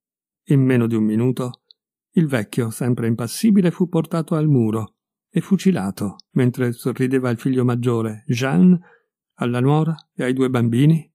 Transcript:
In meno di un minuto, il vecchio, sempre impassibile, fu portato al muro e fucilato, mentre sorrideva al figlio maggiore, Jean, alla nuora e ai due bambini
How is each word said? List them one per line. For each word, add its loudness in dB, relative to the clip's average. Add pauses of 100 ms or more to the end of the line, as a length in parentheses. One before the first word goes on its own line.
(440)
In 2
meno 2
di -2
un 0
minuto, -2 (480)
il 2
vecchio, -2
sempre -2
impassibile, 0
fu -2
portato -4
al 0
muro 0 (320)
e -4
fucilato, -2 (140)
mentre 0
sorrideva -2
al -2
figlio -2
maggiore, -2
Jean, 4 (580)
alla -2
nuora 0 (200)
e -6
ai 0
due 0
bambini 0